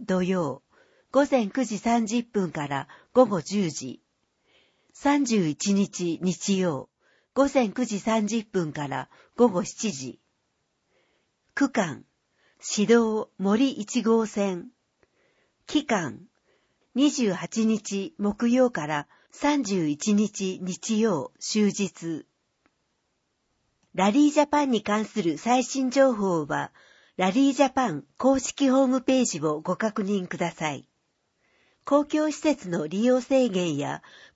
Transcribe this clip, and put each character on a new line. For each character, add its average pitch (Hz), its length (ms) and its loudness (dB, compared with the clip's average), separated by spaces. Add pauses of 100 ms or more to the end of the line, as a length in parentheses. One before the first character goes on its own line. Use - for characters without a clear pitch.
土 185 160 0
曜、 175 400 -2 (480)
午 277 180 4
前 233 200 0
九 262 140 -2
時 220 140 -4
三 226 300 0
十 233 160 -2
分 190 280 -2
か 147 160 -6
ら 139 200 -6 (260)
午 254 140 8
後 196 160 -2
十 190 260 -2
時。 131 320 -10 (960)
三 285 300 2
十 214 220 2
一 196 280 0
日 180 480 -2
日 185 340 0
曜、 170 320 -2 (460)
午 269 160 2
前 247 180 2
九 247 140 -4
時 208 160 -4
三 220 280 0
十 214 160 -2
分 170 280 -4
か 147 160 -8
ら 131 220 -8 (260)
午 240 140 4
後 180 140 -2
七 202 280 -6
時。 131 280 -12 (1400)
区 277 160 0
間、 165 340 -4 (540)
市 - 260 -2
道 220 540 2
森 214 320 2
一 208 320 -4
号 226 240 2
線。 196 400 -4 (1000)
期 294 220 -2
間、 165 400 -4 (680)
二 285 160 2
十 220 240 0
八 208 320 -2
日 196 540 -2
木 208 300 -2
曜 254 200 4
か 165 160 -6
ら 151 220 -4 (240)
三 285 320 0
十 190 240 0
一 147 260 0
日 196 480 0
日 185 380 -4
曜 202 400 0
終 208 320 0
日。 165 560 -8 (1700)
ラ 190 160 4
リ 294 180 6
ー - 20 2
ジ 302 100 4
ャ 294 40 2
パ 294 200 0
ン 269 40 0
に 220 140 0
関 208 220 -2
す 208 180 -4
る 160 160 -2
最 247 240 2
新 262 260 -4
情 269 240 4
報 185 320 0
は、 143 260 -4 (460)
ラ 185 140 2
リ 277 180 4
ー 269 60 2
ジ 285 80 2
ャ 269 80 2
パ 254 200 0
ン 147 140 -8 (140)
公 269 180 2
式 269 320 -2
ホ 269 140 4
ー 262 40 2
ム 254 140 0
ペ 262 220 2
ー - 20 0
ジ 170 140 -4
を 151 200 -2
ご 175 160 -4
確 220 280 -4
認 190 240 -2
く - 100 -10
だ 170 140 -2
さ 156 220 -6
い。 127 140 -14 (1000)
公 294 200 4
共 302 260 0
施 - 80 -10
設 277 300 -2
の 156 180 -4
利 185 160 -4
用 254 160 4
制 254 300 2
限 180 260 -2
や 139 260 -6 (340)